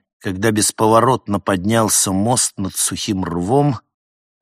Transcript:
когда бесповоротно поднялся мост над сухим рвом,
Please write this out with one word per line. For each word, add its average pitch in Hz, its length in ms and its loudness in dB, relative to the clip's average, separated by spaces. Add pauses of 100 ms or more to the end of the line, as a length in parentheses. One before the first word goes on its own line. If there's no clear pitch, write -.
(200)
когда 98 300 -2
бесповоротно 110 920 2
поднялся 101 720 0
мост 113 460 0
над 95 180 -6
сухим 92 480 -4
рвом, 110 560 0 (600)